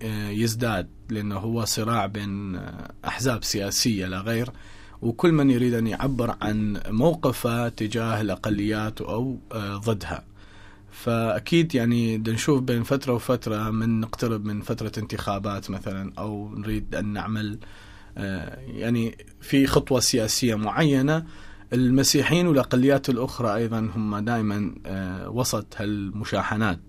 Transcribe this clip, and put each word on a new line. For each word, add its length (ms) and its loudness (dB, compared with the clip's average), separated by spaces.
آه، 280 -4
يزداد، 580 0
لأنه 280 -2
هو 280 -2
صراع 400 0
بين، 500 -4
آه، 360 -10
أحزاب 360 0
سياسية 600 0
لا 140 -4
غير، 300 -2
وكل 300 4
من 200 6
يريد 220 4
أن 140 2
يعبر 540 0
عن 480 0
موقفه 800 2
تجاه 520 -2
الأقليات 800 0
أو، 360 -2
آه، 260 -4
ضدها. 460 -2
فأكيد 840 2
يعني، 420 2
دا 140 -2
نشوف 300 2
بين 220 0
فترة 300 0
وفترة، 560 0
من 300 2
نقترب 460 -2
من 160 -4
فترة 360 -4
انتخابات 720 -4
مثلًا، 480 -6
أو 380 -6
نريد 400 -4
أن 100 -2
نعمل، 540 -4
آه، 420 -6
يعني، 580 -2
في 260 4
خطوة 320 4
سياسية 560 2
معينة، 720 2
المسيحيين 760 4
والأقليات 600 4
الأخرى 460 0
أيضًا 400 0
هم 220 0
دائمًا، 580 0
آه، 440 -6
وسط 480 -2
هالمشاحنات 1120 -2